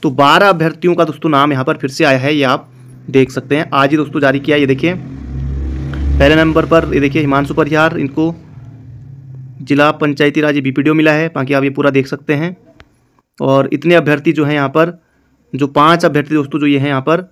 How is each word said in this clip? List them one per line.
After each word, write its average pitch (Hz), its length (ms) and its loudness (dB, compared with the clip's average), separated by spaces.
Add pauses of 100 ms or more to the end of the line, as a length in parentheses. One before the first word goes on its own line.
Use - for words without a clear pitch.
तो 160 100 0
बारह 147 360 4
अभ्यर्थियों 165 460 0
का 165 100 2
दोस्तों 151 240 -6
नाम 147 240 2
यहाँ 131 120 -2
पर 147 120 -2
फिर 131 140 -6
से 151 140 -2
आया 135 140 2
है, 139 160 -2
ये 147 100 0
आप 131 240 -2 (420)
देख 131 200 2
सकते 135 260 -4
हैं, 160 140 -4
आज 139 200 2
ही 151 60 0
दोस्तों 147 240 -2
जारी 139 200 2
किया। 147 160 0
ये 147 100 2
देखिए 135 280 0
पहले - 1400 -2
नंबर 160 300 2
पर 160 280 2
ये 147 60 2
देखिए 143 220 0
हिमांशु 139 320 0
परिहार, 156 440 0
इनको 156 360 -4 (1300)
जिला 143 300 2
पंचायती 147 480 0
राज 147 180 0
बीपीडीओ 139 360 0
मिला 156 180 2
है, 156 160 0
बाकी 139 260 -4
आप 139 100 0
ये 139 60 0
पूरा 143 200 0
देख 135 160 0
सकते 147 280 -6
हैं। 165 220 -4 (800)
और 135 340 0
इतने 151 220 0
अभ्यर्थी 151 380 2
जो 147 120 0
हैं 143 100 -2
यहाँ 139 140 0
पर, 160 240 0 (600)
जो 139 160 -4
पाँच 160 360 2
अभ्यर्थी 147 300 0
दोस्तों 147 260 -2
जो 147 60 0
ये 143 120 2
हैं 135 100 -2
यहाँ 135 120 -2
पर 160 320 0